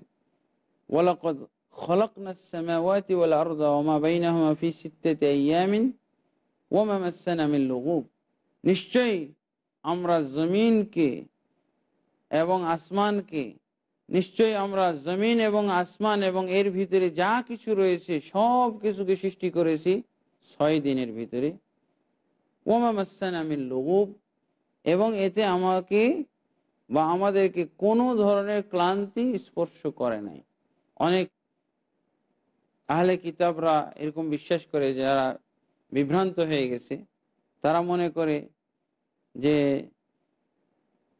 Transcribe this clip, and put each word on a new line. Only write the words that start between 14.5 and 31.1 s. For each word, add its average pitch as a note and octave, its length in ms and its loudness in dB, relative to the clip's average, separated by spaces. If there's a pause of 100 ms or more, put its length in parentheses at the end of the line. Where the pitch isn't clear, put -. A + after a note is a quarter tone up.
আমরা F#3+ 380 0
জমিন F#3 460 0
এবং G#3 300 0
আসমান G3 540 0
এবং F#3 260 -2
এর G3 220 2
ভিতরে F#3 380 0
যা G3 380 0
কিছু A3 280 -4
রয়েছে F3+ 460 0
সব A#3 600 0
কিছুকে G3 340 0
সৃষ্টি F#3 340 -4
করেছি E3+ 520 0 (420)
ছয় D3+ 360 0
দিনের C3 320 -2
ভিতরে। B2 460 -6 (1080)
ওয়া A3+ 140 2
মা A#3+ 120 2
মাসসানা F#3 520 -4
মিন D3+ 160 -4
লুগুব, D3+ 540 0 (680)
এবং G#3 340 2
এতে G3 280 0
আমাকে F#3+ 800 2 (640)
বা D3 160 2
আমাদেরকে F#3 640 2 (100)
কোনো A#3 380 2
ধরনের G3+ 540 2
ক্লান্তি G3+ 680 0
স্পর্শ - 500 -6
করে A#2+ 340 -4
নাই। F2 200 -14 (540)
অনেক F3 340 0 (1600)